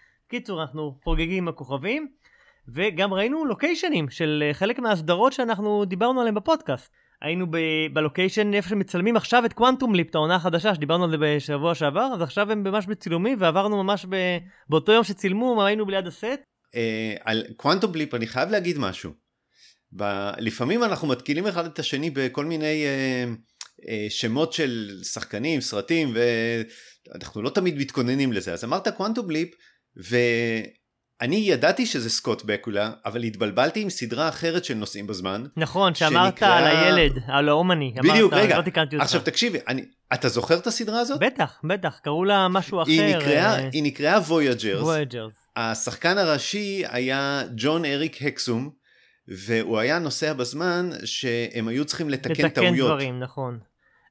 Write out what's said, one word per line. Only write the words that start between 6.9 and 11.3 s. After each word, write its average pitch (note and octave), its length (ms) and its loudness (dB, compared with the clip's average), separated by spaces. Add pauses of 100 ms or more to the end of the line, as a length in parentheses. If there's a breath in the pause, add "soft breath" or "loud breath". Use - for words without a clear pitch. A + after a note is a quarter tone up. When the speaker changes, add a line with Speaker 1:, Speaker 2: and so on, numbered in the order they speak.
Speaker 1:
היינו E3+ 280 -2
ב-, E3 80 0 (340)
בלוקיישן F#3 640 0
איפה G3+ 140 0
שמצלמים G3 480 0
עכשיו A#3+ 280 2
את A3+ 80 0
קוואנטום B3+ 420 2
ליפ, E3+ 160 2
את - 40 -8
העונה D#3+ 200 2
החדשה E3+ 400 2
שדיברנו E3 300 0
על E3 60 0
זה D#3 100 0
בשבוע D3 540 0